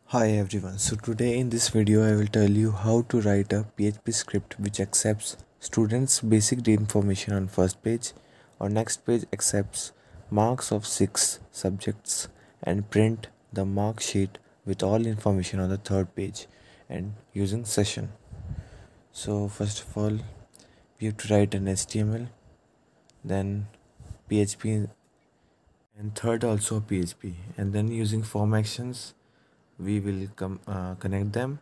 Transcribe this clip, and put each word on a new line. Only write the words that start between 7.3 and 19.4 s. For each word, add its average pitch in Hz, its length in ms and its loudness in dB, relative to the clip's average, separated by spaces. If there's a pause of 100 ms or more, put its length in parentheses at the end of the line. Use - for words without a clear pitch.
on 95 140 0
first 95 340 2
page, 117 300 -4 (500)
on 104 140 -2
next 110 320 -2
page 117 160 2 (100)
accepts - 580 -2 (380)
marks 113 420 2
of 107 140 -2
six - 540 0 (120)
subjects - 760 -4 (340)
and 104 300 -4
print 110 340 4 (260)
the 98 140 -2
mark 101 360 -2
sheet 98 360 -2 (300)
with 95 160 -2
all 113 240 2
information 101 520 0
on 92 120 0
the 95 60 -2
third 98 360 -2
page 98 320 -8 (420)
and 98 280 -8 (180)
using 101 320 -2
session. - 440 -2 (1000)
So 104 360 -2